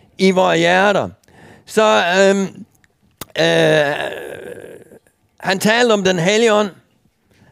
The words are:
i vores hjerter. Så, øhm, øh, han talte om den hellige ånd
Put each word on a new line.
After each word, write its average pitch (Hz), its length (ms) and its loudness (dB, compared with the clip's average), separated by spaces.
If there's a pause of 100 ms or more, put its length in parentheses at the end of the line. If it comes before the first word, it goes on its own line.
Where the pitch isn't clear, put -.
(180)
i 190 120 4
vores 180 280 0
hjerter. 180 500 2 (580)
Så, 214 380 0 (140)
øhm, 196 460 0 (760)
øh, 156 540 2 (1500)
han 185 180 -4
talte 226 340 2
om 208 120 0
den 185 140 2
hellige 208 360 2
ånd 208 160 0 (800)